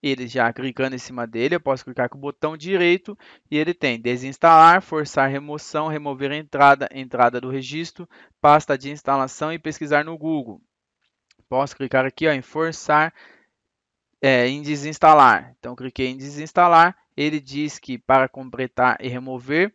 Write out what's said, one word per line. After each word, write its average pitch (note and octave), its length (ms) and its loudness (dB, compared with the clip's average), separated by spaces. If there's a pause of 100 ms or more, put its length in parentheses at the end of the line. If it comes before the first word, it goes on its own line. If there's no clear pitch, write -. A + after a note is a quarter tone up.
Ele B2+ 240 -4
já A#2 240 0
clicando C3 440 -6
em B2 40 -10
cima B2 280 -10
dele, A#2 260 -2
eu E3+ 80 -2
posso C3+ 240 -4
clicar B2 240 -4
com - 80 -20
o C#3 40 -18
botão D3+ 360 -8
direito F3+ 580 -2 (360)
e D3 40 -4
ele D#3 160 -2
tem B2 300 -4
desinstalar, D#3+ 800 6
forçar D3 480 -2
remoção, D3 600 -8
remover C#3+ 420 -8
a D3 40 -8
entrada, C#3 560 2
entrada B2 480 -2
do B2+ 120 -10
registro, D3 580 -10 (320)
pasta D3 340 4
de C3+ 140 -10
instalação C#3 640 -4
e E3 60 -10
pesquisar D3+ 440 -4
no D#3+ 140 -12
Google. D3 420 -8 (880)
Posso C3+ 280 -4
clicar C3 280 -2
aqui, C3+ 240 -4
ó, D#3 40 2
em C3+ 100 -2
forçar, D#3 720 -2 (1040)
é, B2+ 280 2
em C#3+ 160 -6
desinstalar. D3 960 4
Então, B2 160 -14
cliquei B2+ 320 -6
em B2+ 100 -8
desinstalar. E3 800 2 (180)
Ele D3+ 240 -4
diz C#3+ 380 -8
que B2 220 -12
para C3 280 2
completar B2+ 720 -4
e B2+ 60 -8
remover C3 680 -4